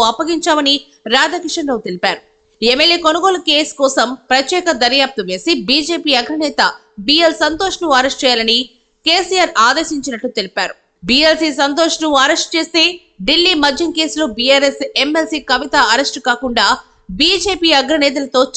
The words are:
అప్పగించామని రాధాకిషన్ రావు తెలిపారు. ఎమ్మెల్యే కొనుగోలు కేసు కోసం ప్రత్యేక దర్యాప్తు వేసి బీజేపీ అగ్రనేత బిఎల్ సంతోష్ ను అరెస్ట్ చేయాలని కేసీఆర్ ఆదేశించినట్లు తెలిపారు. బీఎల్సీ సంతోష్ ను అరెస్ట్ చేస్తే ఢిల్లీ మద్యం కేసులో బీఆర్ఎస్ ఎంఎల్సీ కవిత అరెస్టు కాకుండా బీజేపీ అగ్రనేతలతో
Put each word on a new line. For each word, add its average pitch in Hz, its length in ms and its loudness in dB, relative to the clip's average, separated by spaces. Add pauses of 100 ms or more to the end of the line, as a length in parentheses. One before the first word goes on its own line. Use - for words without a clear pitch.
(100)
అప్పగించామని 302 640 0 (400)
రాధాకిషన్ 320 560 -2
రావు 226 160 -2
తెలిపారు. 180 340 -4 (500)
ఎమ్మెల్యే 320 260 2 (100)
కొనుగోలు 339 420 2
కేసు 302 320 0
కోసం 269 280 2 (220)
ప్రత్యేక 320 420 0 (100)
దర్యాప్తు 262 460 0
వేసి 185 240 -2 (160)
బీజేపీ 311 520 0
అగ్రనేత 302 420 -2 (440)
బిఎల్ 330 360 4
సంతోష్ 320 400 -2
ను 330 60 -2 (100)
అరెస్ట్ 269 260 -2
చేయాలని 233 340 2 (480)
కేసీఆర్ 359 460 0 (140)
ఆదేశించినట్లు 269 720 -2
తెలిపారు. 190 360 -6 (340)
బీఎల్సీ 311 420 2 (100)
సంతోష్ 302 440 0
ను 311 40 0 (160)
అరెస్ట్ 320 320 0
చేస్తే 320 280 0 (440)
ఢిల్లీ 349 260 2 (100)
మద్యం 320 340 0
కేసులో 311 280 -2 (120)
బీఆర్ఎస్ 269 460 2 (200)
ఎంఎల్సీ 311 360 -2 (120)
కవిత 277 240 -2 (180)
అరెస్టు 247 340 -2
కాకుండా 240 380 0 (540)
బీజేపీ 359 500 2 (100)
అగ్రనేతలతో 277 600 0 (140)